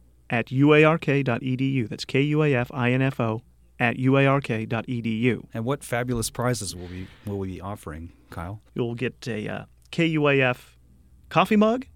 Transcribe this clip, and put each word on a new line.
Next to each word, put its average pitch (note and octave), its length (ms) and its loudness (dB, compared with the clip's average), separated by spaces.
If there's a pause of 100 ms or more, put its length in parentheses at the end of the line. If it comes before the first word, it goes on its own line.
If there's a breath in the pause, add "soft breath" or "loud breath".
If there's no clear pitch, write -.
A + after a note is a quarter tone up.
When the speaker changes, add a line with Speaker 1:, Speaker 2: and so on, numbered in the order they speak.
(320)
Speaker 1:
at A#2 200 -2
U C#3 220 6
A D3+ 100 8
R D#3 140 6
K C#3 240 0
dot C3 220 -2
E B2+ 120 -2
D C3 140 -2
U. C3 180 -2
That's - 180 -10
K C3 160 0
U D3 200 2
A D3 140 2
F A#2+ 180 -2
I A#2+ 180 2
N C3 120 2
F C3+ 160 -2
O A2+ 240 -2 (360)
at A#2+ 200 0
U C3 180 4
A C#3 80 4
R C#3 160 2
K A2 240 -4
dot A2 220 -4
E A#2+ 140 -4
D A2+ 80 -4
U. A2 440 0
Speaker 2:
And A2+ 120 -6
what C#3+ 180 -4
fabulous B2 460 -4
prizes A#2 460 -4
will F2 120 -12
we, F2+ 200 -10 (180)
will G2+ 140 -6
we F#2+ 160 -6
be E2+ 60 -12
offering, E2+ 500 -12 (180)
Kyle? F2+ 320 -12 (120)
Speaker 1:
You'll A#2 220 -4
get A#2+ 320 -6
a, G#2+ 200 -6
uh, G2+ 180 -10 (260)
K E3+ 160 0
U D3+ 200 2
A C#3 140 4
F - 360 -2 (520)
coffee F#3+ 280 2
mug A3+ 280 2 (100)